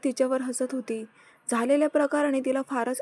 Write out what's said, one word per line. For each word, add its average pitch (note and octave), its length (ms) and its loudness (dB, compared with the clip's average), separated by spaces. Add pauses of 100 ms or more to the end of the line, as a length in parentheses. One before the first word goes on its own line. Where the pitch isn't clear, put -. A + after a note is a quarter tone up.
तिच्यावर C4 380 0
हसत B3+ 300 -4
होती. A3+ 340 -6 (460)
झालेल्या C#4 380 2
प्रकाराने D4 500 2
तिला C4 220 0
फारच B3+ 400 -4